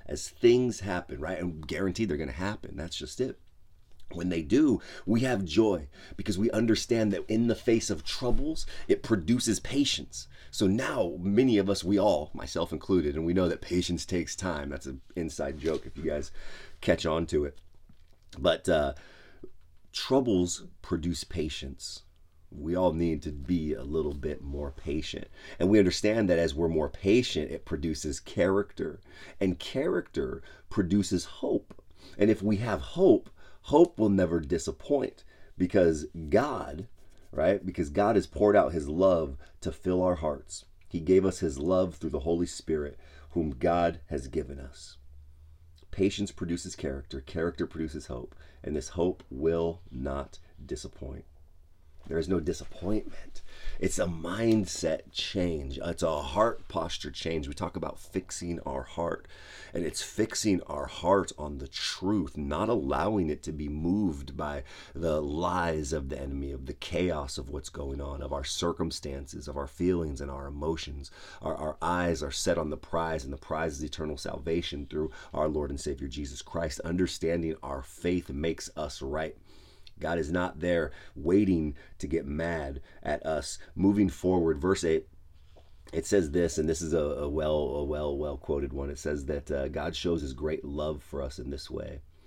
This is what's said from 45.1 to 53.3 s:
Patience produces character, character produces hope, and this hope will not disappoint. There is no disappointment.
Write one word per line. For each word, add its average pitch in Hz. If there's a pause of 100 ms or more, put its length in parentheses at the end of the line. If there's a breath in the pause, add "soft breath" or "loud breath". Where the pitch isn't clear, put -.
Patience 101
produces 87
character, 67
character 82
produces 78
hope, 60 (280 soft breath)
and 73
this 73
hope 90
will 82 (100)
not 69 (260 soft breath)
disappoint. - (800)
There 80
is 80
no 87
disappointment. - (380 loud breath)